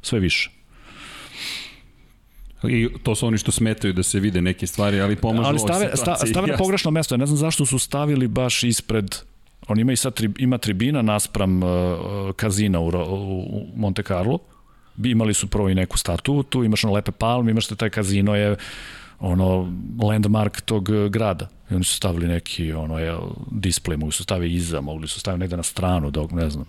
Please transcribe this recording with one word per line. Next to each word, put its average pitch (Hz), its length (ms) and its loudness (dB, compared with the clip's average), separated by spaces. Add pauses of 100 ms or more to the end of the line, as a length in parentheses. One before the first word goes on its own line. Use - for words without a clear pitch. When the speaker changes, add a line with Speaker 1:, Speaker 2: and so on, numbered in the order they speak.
Speaker 1:
sve - 180 0
više. 90 300 2 (2250)
Speaker 2:
I 120 240 2 (100)
to 110 160 0
su 120 120 0
oni 110 100 2
što - 140 -2
smetaju 107 420 0
da 90 100 0
se - 160 0
vide 95 220 2
neke 90 260 0
stvari, 101 340 2
ali 101 140 2
pomažu 113 260 2
Speaker 1:
Ali 143 160 2
Speaker 2:
ovoj 107 100 0
Speaker 1:
stave, 190 200 2
sta-, - 100 -2
Speaker 2:
situaciji. 151 320 0
Speaker 1:
stave 180 180 2
na 156 60 0
Speaker 2:
Jasno. 190 120 2
Speaker 1:
pogrešno 190 260 0
mesto, 156 240 0
ja 120 40 2
ne 131 60 2
znam 147 120 2
zašto 156 280 2
su 131 140 0
stavili 143 480 0
baš 127 360 0
ispred, 110 520 0 (520)
on 107 120 2
ima 120 120 4
i 127 40 2
sad 127 180 -2
tri-, 110 240 0
ima 127 200 2
tribina 113 440 0
naspram, 101 640 2
e, - 20 2 (680)
kazina 101 460 2
u 82 120 0
Ro-, 87 140 0
u, 95 360 -4
u - 340 -8
Monte 107 280 -2
Carlo, 101 360 0 (560)
Bi-, 117 160 0
imali 110 220 4
su 101 140 -2
prvo 101 220 2
i 92 60 4
neku 92 220 0
statuju, 135 460 0
tu 127 200 0
imaš 107 200 2
ono 107 100 2
lepe 101 180 0
palme, 117 400 2
imaš 110 160 2
te 110 80 -6
taj 110 140 0
kazino 101 460 2
je 104 200 2 (640)
ono 92 540 2 (280)
landmark 107 600 2
tog, 104 280 -2
e, 104 200 4
grada. 101 400 -2 (160)
I 95 100 -4
oni 90 80 2
su - 120 -2
stavili 85 320 0
neki, 85 460 -2
ono, 80 260 -4
jel, 82 200 -4 (280)
display, 90 500 -2
mogli 76 140 -2
su - 120 -4
staviti 87 320 -2
iza, 85 260 -2
mogli 78 260 -8
su - 120 -8
staviti 92 200 -4
negde 90 180 -4
na 85 60 -4
stranu, 90 480 0
dok, 78 200 -2
ne 85 180 0
znam 73 200 -6